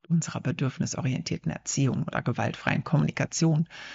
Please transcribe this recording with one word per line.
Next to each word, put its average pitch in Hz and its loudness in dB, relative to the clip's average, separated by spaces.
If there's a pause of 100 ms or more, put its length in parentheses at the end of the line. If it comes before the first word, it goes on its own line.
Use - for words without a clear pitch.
unserer 165 0
bedürfnisorientierten - -2
Erziehung - 0
oder - -4
gewaltfreien - 0
Kommunikation? 151 2 (260)